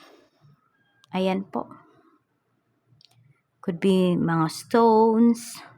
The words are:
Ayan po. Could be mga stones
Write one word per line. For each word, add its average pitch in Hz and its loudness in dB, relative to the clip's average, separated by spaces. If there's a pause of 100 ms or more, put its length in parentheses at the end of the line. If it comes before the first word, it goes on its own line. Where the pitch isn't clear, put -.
(1120)
Ayan 190 -2
po. - -10 (1900)
Could 170 -8
be 185 2
mga 165 -2
stones 226 0 (180)